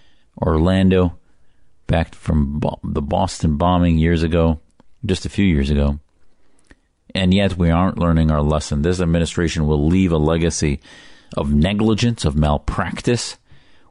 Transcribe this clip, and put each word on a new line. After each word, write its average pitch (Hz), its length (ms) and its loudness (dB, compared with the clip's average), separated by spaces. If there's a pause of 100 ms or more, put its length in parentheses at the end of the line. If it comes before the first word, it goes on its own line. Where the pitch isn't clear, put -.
(380)
Orlando, 90 840 2 (680)
back 82 280 -2
from 76 440 -2
Bo-, - 260 -4
the - 160 -6
Boston 87 560 -2
bombing 87 400 2
years 82 260 2
ago, 82 380 0 (460)
just 95 180 -2
a - 60 -8
few - 160 0
years 71 240 2
ago. 71 280 0 (1160)
And 92 180 0
yet 95 240 0
we 87 140 2
aren't 87 280 0
learning 80 320 2
our 76 120 0
lesson. 73 400 -2
This 90 180 0
administration 82 640 0
will 76 200 2
leave 92 260 2
a 78 60 2
legacy 80 600 0 (540)
of 73 200 -2
negligence, 104 720 0
of 71 100 -2
malpractice, 85 1000 -2 (520)